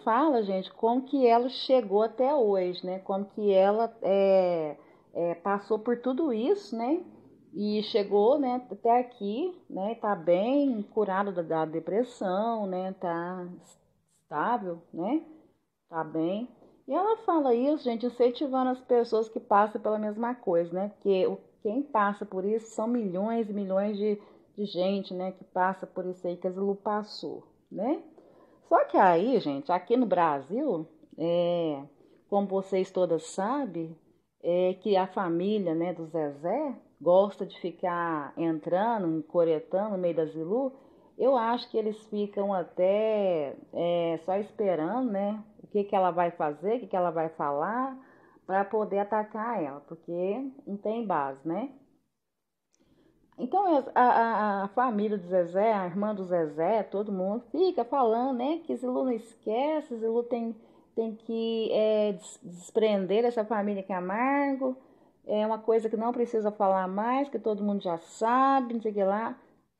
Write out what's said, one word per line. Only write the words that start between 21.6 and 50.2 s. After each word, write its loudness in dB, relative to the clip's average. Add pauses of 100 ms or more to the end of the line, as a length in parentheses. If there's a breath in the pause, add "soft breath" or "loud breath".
quem -2
passa 0
por -6
isso -2
são -2
milhões -2
e -6
milhões -2
de, 0 (340 loud breath)
de -4
gente, -2
né? -4
Que -20
passa -2
por -8
isso -6
aí -4
que -6
a 0
Zilu -2
passou, -6 (240)
né? -4 (640 loud breath)
Só 6
que 0
aí, 6
gente, -4
aqui 2
no 2
Brasil, 0 (320)
é, 0 (480 soft breath)
como 2
vocês -2
todas 0
sabem, -6 (460)
é 2
que 0
a 2
família, -2
né, -2
do -10
Zezé -4 (240)
gosta 4
de -16
ficar -4
entrando, 0
coretando 0
no -4
meio -2
da 0
Zilu. -4 (420 loud breath)
Eu 2
acho -2
que -4
eles -2 (120)
ficam -4
até, 0 (160)
é, 0
só -2
esperando, -2
né, -4 (180)
o -20
que -2
que -4
ela 4
vai 0
fazer, -2
o -6
que -12
que -6
ela 2
vai -2
falar, -4 (480 loud breath)
pra 0
poder -2
atacar -2
ela, -8
porque -6 (140)